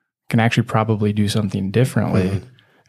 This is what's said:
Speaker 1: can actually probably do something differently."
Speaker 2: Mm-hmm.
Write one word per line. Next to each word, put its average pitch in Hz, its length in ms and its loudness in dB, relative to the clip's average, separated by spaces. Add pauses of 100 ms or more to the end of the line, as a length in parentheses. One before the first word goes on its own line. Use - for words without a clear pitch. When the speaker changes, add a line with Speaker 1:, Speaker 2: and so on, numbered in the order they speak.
(300)
Speaker 1:
can 117 100 2
actually 113 240 2
probably 110 480 0
do 104 160 0
something 101 440 -2
differently." 95 580 0
Speaker 2:
Mm-hmm. 98 200 -6 (400)